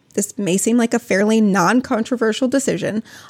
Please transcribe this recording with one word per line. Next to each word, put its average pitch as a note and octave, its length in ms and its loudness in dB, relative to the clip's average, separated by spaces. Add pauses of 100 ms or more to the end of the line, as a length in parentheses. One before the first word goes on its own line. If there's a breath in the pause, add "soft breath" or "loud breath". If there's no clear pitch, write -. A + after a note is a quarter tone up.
(140)
this - 240 -4
may G3 200 0
seem A3+ 200 0
like A#3+ 160 0
a A#3+ 60 0
fairly G#3 420 2
non-controversial A3 1040 0
decision, A3 560 -4 (260 loud breath)